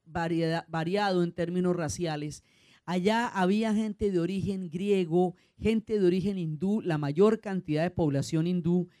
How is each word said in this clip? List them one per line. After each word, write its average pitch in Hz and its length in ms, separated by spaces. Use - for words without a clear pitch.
variada-, 165 640
variado 180 540
en 170 100
términos 180 440
raciales. 151 640
Allá 202 440
había 208 440
gente 214 380
de 180 80
origen 185 500
griego, 180 680
gente 220 420
de 190 80
origen 185 320
hindú, 180 440
la 160 160
mayor 180 420
cantidad 175 440
de 180 60
población 160 560
hindú 175 420